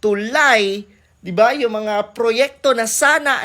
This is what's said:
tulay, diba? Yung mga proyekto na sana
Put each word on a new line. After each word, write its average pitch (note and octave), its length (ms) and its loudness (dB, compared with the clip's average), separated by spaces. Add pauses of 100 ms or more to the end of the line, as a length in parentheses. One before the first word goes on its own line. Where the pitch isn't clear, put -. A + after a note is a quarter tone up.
tulay, G#3+ 800 0 (400)
diba? A3 320 2
Yung B3 160 -2 (100)
mga G#3 300 -4
proyekto A#3+ 640 0
na A3+ 100 -2
sana C#4+ 600 0